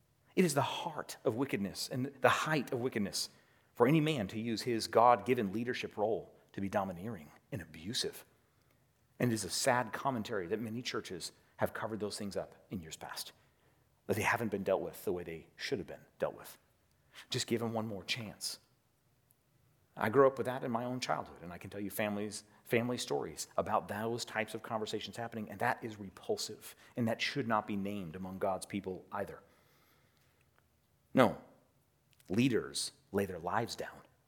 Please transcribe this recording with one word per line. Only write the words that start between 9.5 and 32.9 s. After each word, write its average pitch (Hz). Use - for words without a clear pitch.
sad 123
commentary 110
that 107
many 117
churches 95
have -
covered 110
those 101
things 101
up 82
in 98
years 78
past, -
that -
they 107
haven't 107
been 98
dealt 92
with 82
the 104
way 87
they 82
should -
have 87
been 69
dealt -
with. -
Just 123
give 117
them 113
one 110
more 98
chance. -
I -
grew 135
up 131
with 117
that 127
in 135
my 117
own 127
childhood, -
and 87
I 87
can 98
tell 101
you 101
families, 104
family 123
stories 131
about 98
those 113
types 110
of 110
conversations 107
happening, 113
and 101
that 120
is 107
repulsive, -
and 120
that 113
should -
not 110
be 107
named 98
among 92
God's 95
people 95
either. 101
No, 117
leaders 98